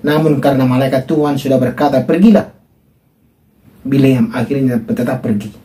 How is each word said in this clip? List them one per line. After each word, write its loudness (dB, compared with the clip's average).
Namun 2
karena 2
malaikat 0
Tuhan 0
sudah 0
berkata, 0
"Pergilah," 4
Bileam 2
akhirnya -2
tetap -4
pergi. -4